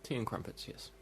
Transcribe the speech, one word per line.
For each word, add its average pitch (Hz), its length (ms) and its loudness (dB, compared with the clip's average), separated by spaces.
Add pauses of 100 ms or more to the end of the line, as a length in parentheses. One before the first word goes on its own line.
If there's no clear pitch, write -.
Tea - 120 2
and 117 100 6
crumpets, - 420 0
yes. - 240 -8 (100)